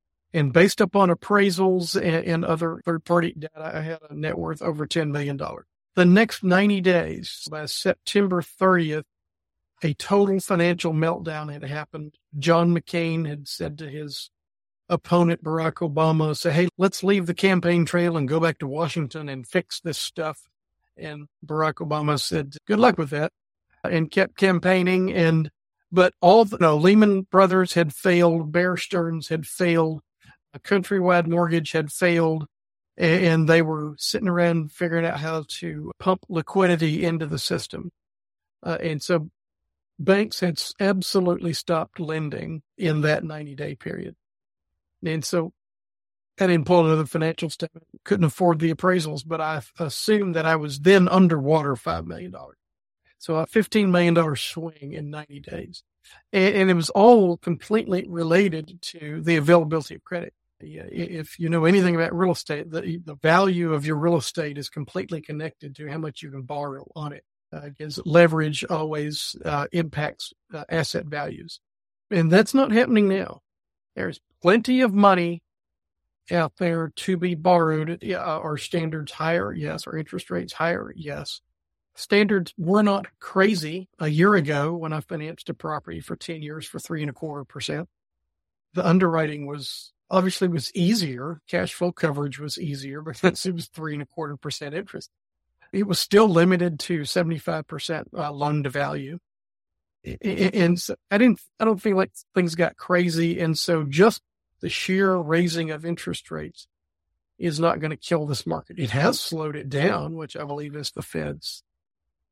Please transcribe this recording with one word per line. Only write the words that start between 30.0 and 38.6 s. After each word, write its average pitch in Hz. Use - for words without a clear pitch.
a 139
Countrywide 180
Mortgage 170
had 156
failed, 165
a-, 175
and 160
they 165
were 151
sitting -
around 170
figuring 165
out 165
how 160
to 160
pump 185
liquidity 165
into 165
the 151
system. -